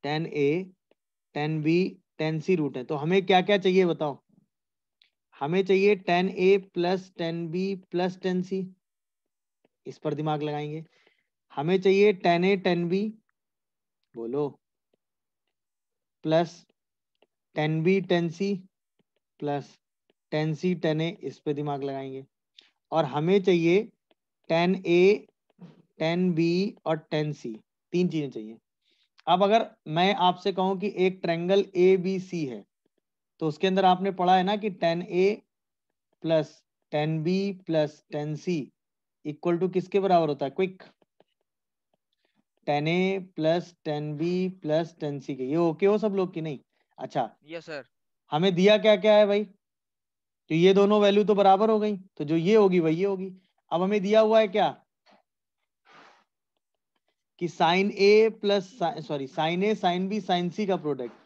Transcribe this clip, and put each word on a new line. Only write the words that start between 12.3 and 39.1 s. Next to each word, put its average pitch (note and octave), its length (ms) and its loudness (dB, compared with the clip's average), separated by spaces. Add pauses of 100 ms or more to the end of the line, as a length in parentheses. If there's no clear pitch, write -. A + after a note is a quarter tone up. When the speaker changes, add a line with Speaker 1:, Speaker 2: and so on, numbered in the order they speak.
Speaker 1:
ए, G3 140 2
टैन F3 320 -2
बी, G#3 240 -2 (1000)
बोलो, B2+ 460 -6 (1600)
प्लस D#3+ 440 -2 (840)
टैन D#3 300 -2
बी, F#3+ 180 2
टैन F3 280 -2
सी। G3 380 -6 (760)
प्लस C#3+ 340 -8 (540)
टैन D#3 220 -2
सी F3+ 220 -2
टैन D#3 260 -2
ए, E3 80 -4 (140)
इस C3+ 160 -12
पे D3+ 140 -6
दिमाग C#3+ 300 -6
लगाएंगे। C3+ 420 -10 (680)
और D#3 140 0
हमें D#3 380 0
चाहिए F3+ 400 2 (680)
टैन F3 260 2 (100)
ए, F3+ 420 4 (680)
टैन F3 360 0
बी E3+ 420 0 (100)
और D#3+ 120 -2 (140)
टैन D3+ 220 -2
सी, A2 260 -12 (320)
तीन F3+ 160 0
चीजें D3+ 220 -4
चाहिए। A2 280 -14 (680)
अब F#3 160 2
अगर A3 220 2 (220)
मैं F3 280 0
आपसे F3+ 360 0
कहूं F#3+ 260 -2
कि G3 200 -6
एक F#3 240 0
ट्रायंगल F3 440 0 (100)
एबीसी F#3 680 2
है, A2 180 -10 (760)
तो D#3+ 80 -2
उसके D3+ 200 -2
अंदर F#3+ 180 2
आपने F#3 260 2
पढ़ा F#3 240 2
है F#3 80 2
ना G3+ 120 0
कि G#3+ 140 -6
टैन E3+ 320 -2
ए F#3 400 0 (800)
प्लस D#3+ 420 -2 (280)
टैन D#3 320 -2
बी F#3+ 300 -2 (120)
प्लस D#3 460 -2
टैन D3+ 240 -6
सी D3+ 360 -6 (540)